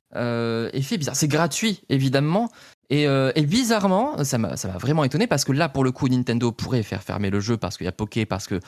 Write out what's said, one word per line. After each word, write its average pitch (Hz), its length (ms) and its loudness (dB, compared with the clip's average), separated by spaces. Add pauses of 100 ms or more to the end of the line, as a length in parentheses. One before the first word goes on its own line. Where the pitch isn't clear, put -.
(160)
euh, 117 560 -2
effet 139 260 -4
bizarre. 143 180 -4
C'est 156 120 2
gratuit, 170 600 0
évidemment. 143 600 2 (400)
Et, 147 160 2
euh, 135 300 2
et 156 100 4
bizarrement, 214 800 2
ça 135 140 -2
m'a, 95 180 -2
ça - 140 -6
m'a 90 80 -6
vraiment 147 260 2
étonné 147 240 2
parce 151 160 0
que - 80 -2
là, 151 160 2
pour 139 160 0
le 127 80 4
coup, 135 160 -2
Nintendo 120 460 2
pourrait 123 300 -2
faire 101 200 -6
fermer 98 260 -4
le 101 120 0
jeu 113 160 -2
parce 90 180 -6
qu'il - 80 -10
y 85 60 -2
a - 20 -4
Poké, 110 340 -4
parce 95 220 -6
que 92 200 -2